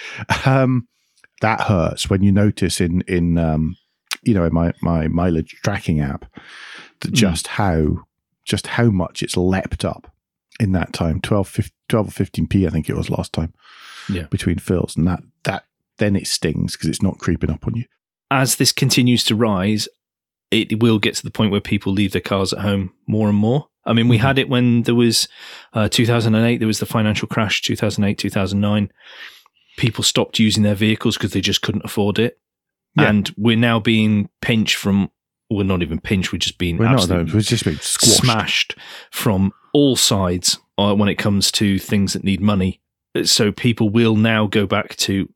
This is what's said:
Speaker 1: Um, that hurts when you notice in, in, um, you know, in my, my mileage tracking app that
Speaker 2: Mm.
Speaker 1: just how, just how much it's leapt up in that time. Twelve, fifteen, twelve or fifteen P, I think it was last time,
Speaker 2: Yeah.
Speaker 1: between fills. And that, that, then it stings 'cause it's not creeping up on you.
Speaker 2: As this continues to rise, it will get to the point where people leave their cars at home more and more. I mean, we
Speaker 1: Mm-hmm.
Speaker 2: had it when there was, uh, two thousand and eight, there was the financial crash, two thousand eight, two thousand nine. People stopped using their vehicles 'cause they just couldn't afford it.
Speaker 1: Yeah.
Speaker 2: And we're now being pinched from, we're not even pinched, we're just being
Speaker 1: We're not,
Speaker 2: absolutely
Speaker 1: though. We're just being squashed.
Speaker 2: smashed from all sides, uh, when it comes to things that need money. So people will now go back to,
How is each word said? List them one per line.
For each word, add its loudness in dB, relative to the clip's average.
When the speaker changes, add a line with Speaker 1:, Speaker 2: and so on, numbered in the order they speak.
Speaker 1:
Um, 2
that 0
hurts 0
when 0
you 4
notice 0
in, 0
in, 0
um, 0
you 2
know, 2
in 0
my, 0
my 0
mileage -2
tracking -2
app -6
that -6
Speaker 2:
Mm. -4
Speaker 1:
just 0
how, -2
just -4
how 0
much 0
it's -4
leapt -2
up -8
in 0
that -2
time. -2
Twelve, -2
fifteen, -6
twelve 0
or -12
fifteen -4
P, 2
I 0
think -2
it -2
was -4
last -6
time, -4
Speaker 2:
Yeah. -4
Speaker 1:
between -2
fills. -2
And 2
that, -2
that, -6
then 0
it -4
stings -4
'cause -6
it's -4
not -2
creeping -2
up -6
on -4
you. -6
Speaker 2:
As 0
this 0
continues 2
to 0
rise, 0
it 0
will 4
get 0
to -8
the -8
point -2
where 0
people -2
leave -2
their -2
cars -2
at -8
home -2
more 0
and 2
more. 0
I -2
mean, 2
we 4
Speaker 1:
Mm-hmm. 2
Speaker 2:
had 2
it 0
when 2
there 2
was, 2
uh, 2
two 2
thousand 2
and 4
eight, 2
there 0
was 0
the -4
financial 0
crash, -2
two -2
thousand 0
eight, 0
two -4
thousand -2
nine. 0
People -2
stopped 0
using 4
their 2
vehicles 0
'cause -4
they 0
just 0
couldn't -4
afford -2
it. 0
Speaker 1:
Yeah. 4
Speaker 2:
And 2
we're 2
now 2
being 2
pinched 0
from, 0
we're 0
not 0
even -4
pinched, -2
we're -4
just -6
being -2
Speaker 1:
We're 2
not, 4
Speaker 2:
absolutely 0
Speaker 1:
though. 0
We're 4
just 0
being -2
squashed. 2
Speaker 2:
smashed 0
from 0
all 4
sides, 0
uh, 2
when 4
it 0
comes 0
to 2
things 0
that -6
need 0
money. 2
So 2
people 0
will 2
now 4
go 0
back -2
to, -2